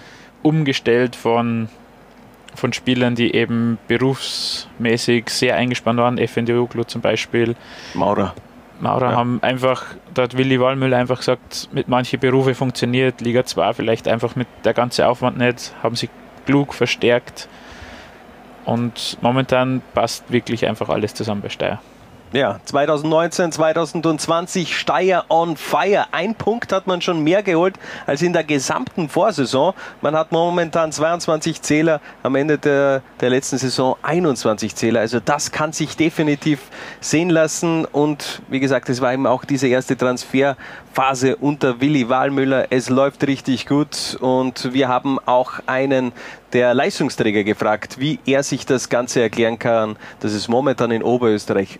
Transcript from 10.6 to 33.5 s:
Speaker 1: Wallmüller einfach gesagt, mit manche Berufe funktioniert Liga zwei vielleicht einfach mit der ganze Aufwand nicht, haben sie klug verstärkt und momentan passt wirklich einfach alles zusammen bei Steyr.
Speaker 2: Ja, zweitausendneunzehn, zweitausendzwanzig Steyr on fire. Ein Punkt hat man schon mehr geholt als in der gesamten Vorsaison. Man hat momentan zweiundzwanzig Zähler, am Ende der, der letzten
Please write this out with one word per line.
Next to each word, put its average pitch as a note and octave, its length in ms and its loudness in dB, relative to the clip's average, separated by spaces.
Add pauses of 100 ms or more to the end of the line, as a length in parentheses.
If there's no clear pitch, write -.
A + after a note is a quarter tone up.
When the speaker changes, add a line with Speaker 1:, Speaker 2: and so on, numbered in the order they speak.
Speaker 1:
Wallmüller C3 360 2
einfach B2 220 0
gesagt, - 540 -4
mit - 160 -4
manche B2+ 280 0
Berufe C3 380 2
funktioniert B2+ 680 0
Liga A#2+ 240 0
zwei G2 300 0
vielleicht A2+ 320 -2
einfach A#2 300 -2
mit B2 100 -4 (180)
der A2 80 4
ganze A#2+ 360 2
Aufwand B2 280 0
nicht, B2 460 -2
haben A#2 140 -2
sie A#2 120 -6 (380)
klug C#3 280 2
verstärkt - 760 0 (1160)
und A#2+ 560 -4
momentan B2+ 600 2 (120)
passt - 360 -2
wirklich A#2+ 380 -2
einfach - 220 -4
alles G#2+ 220 2
zusammen G#2+ 300 -4
bei G2+ 60 -8
Steyr. - 320 -4 (520)
Speaker 2:
Ja, A#2+ 300 0
zweitausendneunzehn, D#3+ 880 0
zweitausendzwanzig E3 1300 -2
Steyr F3 520 0
on E3 260 2
fire. F3 560 0
Ein F#3+ 240 -4
Punkt - 360 -2
hat F#3+ 140 -2
man F3+ 160 -2
schon E3 220 0
mehr F#3 180 4
geholt F#3+ 320 2 (320)
als C#3+ 160 -2
in F3 100 2
der E3 120 2
gesamten D3+ 640 -2
Vorsaison. D#3+ 640 2 (260)
Man D3 140 -2
hat D#3+ 160 0
momentan E3 600 0
zweiundzwanzig D#3+ 720 -2
Zähler, D#3 380 2 (220)
am C3 140 0
Ende D3 200 2
der, C#3 460 2 (180)
der B2+ 100 2
letzten C3 280 0